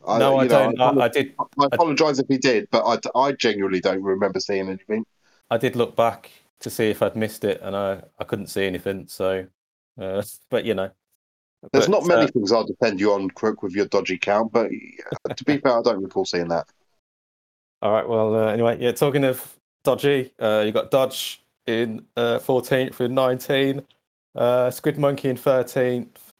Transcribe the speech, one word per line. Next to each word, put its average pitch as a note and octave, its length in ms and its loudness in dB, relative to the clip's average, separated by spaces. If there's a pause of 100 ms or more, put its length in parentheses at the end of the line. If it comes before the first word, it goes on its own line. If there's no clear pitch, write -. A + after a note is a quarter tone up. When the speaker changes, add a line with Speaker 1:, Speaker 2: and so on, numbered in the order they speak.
Speaker 1:
I, G#2+ 100 2
Speaker 2:
No, C3+ 180 4
Speaker 1:
you - 20 4
Speaker 2:
I C3+ 60 4
Speaker 1:
know, B2+ 40 4 (240)
Speaker 2:
don't. A#2+ 80 0
Speaker 1:
I C3 220 4
Speaker 2:
I, - 20 4
I A#2 40 4
did. C3+ 300 -2
Speaker 1:
I - 60 -4 (140)
Speaker 2:
I C#3 120 4
Speaker 1:
apologise D3+ 480 2
if C3 100 0
he C3+ 100 2
did, A#2+ 320 2
but A2+ 120 4 (320)
I, B2 60 0
I C#3 120 2
genuinely G2 480 0
don't F#2+ 220 0
remember F#2+ 380 0
seeing G2 280 -4
anything. A2 360 -6 (460)
Speaker 2:
I A#2 80 0
did B2 180 -2
look A#2 200 -2
back A2+ 340 0 (300)
to A#2 100 -10
see A2 180 0
if G#2 140 -2
I'd G2 120 2
missed A2 300 -4
it, G2+ 160 -2
and G2 160 -6
I, G2 240 -2 (180)
I - 60 -8
couldn't G2+ 220 -8
see G2 180 -2
anything. F#2+ 420 -4
So, F#2+ 400 -4 (540)
uh, F#2+ 220 -4 (260)
but, A#2+ 160 -2
you A2+ 80 0
know. F#2+ 180 -4 (840)
Speaker 1:
There's B2 140 4
Speaker 2:
But, G3 40 4
Speaker 1:
not G3 140 2
many A#2 180 4
Speaker 2:
uh, B2+ 40 2
Speaker 1:
things G#2 240 0
I'll A2+ 120 4
defend G2+ 360 -2
you G#2 120 4
on, G2 160 -2
Crook, G#2+ 340 -4
with F#2 120 -6
your G2+ 100 0
dodgy F#2 320 -2
count, G#2+ 340 0
but, A2+ 200 2 (580)
uh, C#3 60 -6
to - 100 -14
be D3 140 2
Speaker 2:
<laughs> - 40 -18
Speaker 1:
fair, A#2+ 160 4
I G2+ 40 0
don't G2 200 2
recall F#2 220 -2
seeing F2 240 -4
that. E2+ 180 -2 (1160)
Speaker 2:
All G#2+ 100 0
right, G#2+ 160 0
well, A2 260 0
uh, A2 160 2
anyway, A#2 300 0
yeah, B2 120 0
talking C#3 320 0
of C3 300 -4 (300)
dodgy, C#3 560 0
uh, G#2+ 240 2
you G#2+ 80 -2
got - 180 -2
Dodge - 520 -2 (240)
in, A2+ 360 -2 (140)
uh, A#2+ 220 0
fourteenth B2+ 600 -2
with B2 120 -2
nineteen, C3+ 720 0 (520)
uh, B2 360 2
Squid D3 260 -4
Monkey C#3 320 0
in B2 80 0
thirteenth B2 1040 -2